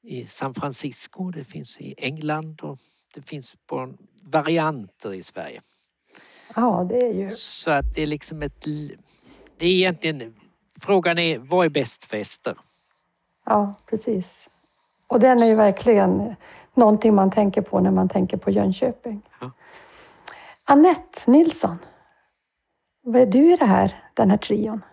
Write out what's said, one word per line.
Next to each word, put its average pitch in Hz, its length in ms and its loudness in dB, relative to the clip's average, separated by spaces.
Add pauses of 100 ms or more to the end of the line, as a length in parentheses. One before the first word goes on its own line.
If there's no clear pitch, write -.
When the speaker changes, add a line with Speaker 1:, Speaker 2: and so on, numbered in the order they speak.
Speaker 1:
i 131 240 -14
San 135 280 -12
Francisco, 147 760 -10
det 156 140 -14
finns - 360 -12
i 135 180 -16
England 151 640 -8
och 147 160 -14 (360)
det 139 80 -20
finns 139 320 -18 (140)
på 131 260 -10 (280)
varianter 147 920 -4
i 90 80 -14
Sverige. - 380 -16 (960)
Speaker 2:
Ja, 226 320 -2
det 247 180 -4
är 220 80 -4
ju 190 160 -8
Speaker 1:
Så - 400 -6
att 143 240 -2
det 156 80 -6
är 151 40 -4
liksom 151 360 -10
ett 143 240 -12
l-, 151 300 -10 (600)
det 170 80 -4
är 180 40 2
egentligen, 160 640 -2 (460)
frågan 180 380 0
är, 165 200 -2
vad 165 280 0
är 151 40 0
bäst 143 340 -4
för - 120 -10
ester? - 380 -8 (920)
Speaker 2:
Ja, 208 280 0 (160)
precis. 214 580 -8 (580)
Och 254 140 2
den 247 220 6
är 226 40 6
ju 220 80 6
verkligen 202 800 2 (400)
någonting 214 400 4
man 190 160 4
tänker 202 320 0
på 185 180 -2
när 185 100 2
man 185 180 0
tänker 190 280 -2
på 196 140 -4
Jönköping. 208 720 -2 (180)
Speaker 1:
Ja. 127 100 -12 (1120)
Speaker 2:
Anette 302 560 4 (100)
Nilsson, 277 460 4 (1300)
vad 247 200 2
är 240 40 6
du 277 260 6
i 349 40 4
det 311 100 0
här, 190 260 2 (220)
den 202 160 2
här 208 60 4
trion? 214 440 -4 (120)